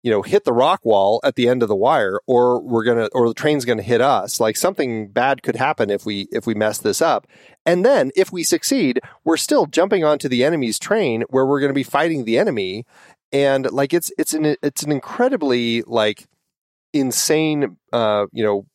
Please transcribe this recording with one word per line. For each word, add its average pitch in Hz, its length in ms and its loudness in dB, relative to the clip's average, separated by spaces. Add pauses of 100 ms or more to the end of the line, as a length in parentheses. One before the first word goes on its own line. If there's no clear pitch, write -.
you 120 80 0
know, 202 100 2
hit 190 220 0
the 127 100 0
rock 143 320 2
wall 104 380 4
at 139 100 0
the 120 160 2
end 127 140 2
of 110 40 0
the 101 80 0
wire, 104 520 0
or 123 340 2
we're 117 220 -2
gonna, 117 280 0
or 120 160 2
the 110 60 -2
train's 151 320 -2
gonna 113 160 -2
hit 113 200 0
us. 113 380 0
Like, 110 160 0
something 123 520 -2
bad 131 340 0
could - 140 -4
happen 123 340 -2
if 101 160 -4
we, 101 260 -6
if 120 140 -6
we 113 80 -2
mess 107 240 -2
this - 240 -2
up. 151 240 0 (400)
And 175 180 2
then 208 320 2
if 185 160 0
we 175 120 -6
succeed, 156 580 0 (220)
we're 165 120 2
still 233 300 2
jumping 175 380 0
onto 151 260 0
the 123 140 2
enemy's 139 340 0
train 135 540 -2
where 131 120 2
we're 139 160 0
gonna 139 140 0
be 139 80 -2
fighting 147 440 -2
the 113 120 0
enemy. 113 480 -2 (460)
And, 135 400 0
like, 139 220 -2
it's, 170 240 -2
it's 156 180 -4
an, 151 260 0
it's 147 220 -6
an 151 80 -4
incredibly, 131 920 -2
like, 107 460 -2 (680)
insane, 147 840 0 (160)
uh, 107 400 0
you 110 140 -4
know 101 300 -2